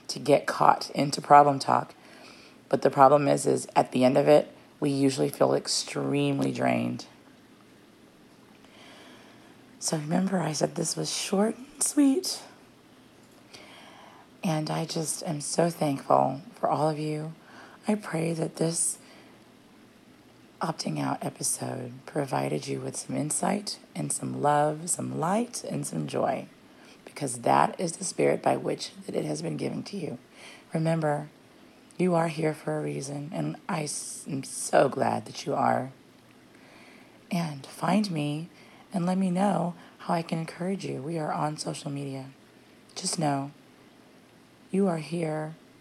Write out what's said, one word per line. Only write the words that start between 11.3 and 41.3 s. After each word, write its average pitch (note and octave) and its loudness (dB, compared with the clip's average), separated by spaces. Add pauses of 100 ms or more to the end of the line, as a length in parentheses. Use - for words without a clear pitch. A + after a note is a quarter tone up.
and - -10
sweet. C#4+ 2 (2000)
And D#3 0
I D#3+ -2
just D#3 -4
am D3 -6
so E3 0
thankful C#3 2 (140)
for - -2
all D3+ 0
of D3+ -4
you. D#3 -6 (520)
I G#3+ 2
pray E3 -2
that D#3+ -4
this - -2 (1600)
opting D#3 -4
out C#3 -2
episode B2+ -6 (140)
provided C#3 -2
you C3+ -4
with C3 -8
some - -6
insight F3+ -2 (180)
and D3 -4
some C3 -6
love, D3+ 2
some C3 -4
light G#3 -2
and D3 -4
some D#3 -4
joy, - -2 (580)
because B2 -8
that C3+ 2
is E3+ -4
the - -10
spirit C#3+ 0
by C3+ 2
which - -6 (140)
that - -6
it D#3+ -2
has D3+ -6
been D#3+ -6
given C3+ -6
to - -12
you. D#3+ -8 (540)
Remember, D#3 0 (680)
you F3+ 4
are E3 2
here D#3 -2
for D#3 -4
a D3+ -4
reason, C#3+ -6
and D#3 -4 (120)
I D#3+ -2
s-, - -10
am C3+ -4
so - 2
glad A2+ -2
that - -12
you C#3+ -2
are. B2+ 2 (1400)
And D#3 -4
find F#3+ 0
me D3+ -4 (440)
and E3+ 0
let F#3 2
me F#3+ 2
know F3 0 (240)
how - -2
I E3 0
can E3 -4
encourage E3+ -6
you. C#3 -6
We E3 -6
are D#3 -4